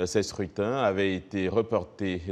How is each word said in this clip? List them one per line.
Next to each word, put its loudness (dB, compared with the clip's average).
Ces 2
scrutins -4
avaient 2
été -4
reportés 0